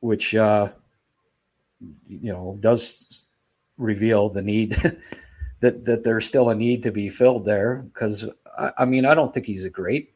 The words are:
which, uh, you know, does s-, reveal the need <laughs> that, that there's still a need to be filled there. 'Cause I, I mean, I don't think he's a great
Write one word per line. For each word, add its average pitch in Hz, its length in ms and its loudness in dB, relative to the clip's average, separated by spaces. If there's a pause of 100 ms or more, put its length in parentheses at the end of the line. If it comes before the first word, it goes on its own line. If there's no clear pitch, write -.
which, 107 340 -2
uh, 107 320 4 (1400)
you 101 240 -10
know, 92 260 -10
does 113 500 0
s-, - 160 -14 (540)
reveal 107 500 2
the 98 140 -6
need 107 300 0
<laughs> - 880 -6
that, 123 240 2
that 117 180 0
there's 113 240 0
still 123 240 4
a 110 60 2
need 117 260 0
to 117 80 -2
be 101 180 -4
filled 123 360 4
there. 107 500 0
'Cause 107 340 -4 (300)
I, - 200 -4
I 127 60 4
mean, 127 220 2
I 147 80 6
don't 151 180 2
think 123 140 -4
he's 95 180 -8
a 92 60 -6
great 101 460 -4